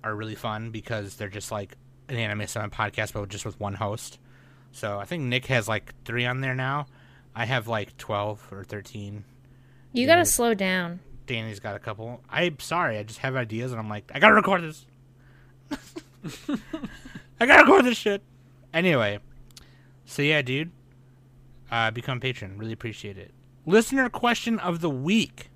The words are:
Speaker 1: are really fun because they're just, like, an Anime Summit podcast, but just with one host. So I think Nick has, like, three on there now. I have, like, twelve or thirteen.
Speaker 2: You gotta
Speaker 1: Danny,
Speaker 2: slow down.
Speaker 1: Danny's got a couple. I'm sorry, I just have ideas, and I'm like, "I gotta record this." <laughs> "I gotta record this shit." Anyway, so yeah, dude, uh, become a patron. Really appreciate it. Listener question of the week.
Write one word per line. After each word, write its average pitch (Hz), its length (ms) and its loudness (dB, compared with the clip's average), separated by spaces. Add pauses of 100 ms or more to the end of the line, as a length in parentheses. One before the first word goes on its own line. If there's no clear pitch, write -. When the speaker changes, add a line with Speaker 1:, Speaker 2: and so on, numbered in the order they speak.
Speaker 1:
are 110 120 -4
really 110 200 -8
fun 110 360 -8
because 107 440 -8
they're 104 140 -8
just, 101 220 -10
like, 104 240 -8 (340)
an 127 80 -6
Anime 107 300 -4
Summit 107 240 -6
podcast, 107 420 -4
but 104 160 -6
just 110 160 -10
with 104 140 -10
one 101 160 -6
host. 104 440 -6 (540)
So 101 260 -6
I 101 60 -8
think 170 180 -6
Nick 127 240 0
has, 117 220 2
like, 107 240 -4 (120)
three 120 200 -2
on 127 160 -2
there 131 140 -2
now. 135 320 -2 (460)
I 113 120 -4
have, 117 220 -2
like, 107 300 -4
twelve 104 540 -4
or 98 140 -14
thirteen. 104 580 -12 (680)
Speaker 2:
You 247 140 2
gotta 339 120 8
Speaker 1:
Danny, 330 60 4
Speaker 2:
slow 233 300 2
down. 185 440 -2 (260)
Speaker 1:
Danny's 110 340 -6
got 101 160 -8
a 104 40 -10
couple. 113 500 -10
I'm 165 300 -2
sorry, 160 380 -2
I 107 60 -6
just 110 160 -14
have 131 160 -4
ideas, 120 360 -4
and 113 80 -6
I'm 107 100 -8
like, 104 240 -10
"I 135 60 -6
gotta 214 140 8
record 196 300 4
this." 156 220 -12 (840)
<laughs> 294 80 -8 (1600)
"I 233 60 4
gotta 285 180 12
record 339 220 10
this 240 120 2
shit." 202 240 0 (520)
Anyway, 127 460 4 (840)
so - 160 -6
yeah, 147 200 4
dude, 139 300 -2 (1000)
uh, 113 200 2
become 123 260 -4
a 120 40 -6
patron. 107 360 -6
Really 110 160 -8
appreciate 107 440 -10
it. 92 140 -18 (340)
Listener 226 440 4
question 233 500 0
of 170 220 -2
the 170 80 0
week. 147 680 0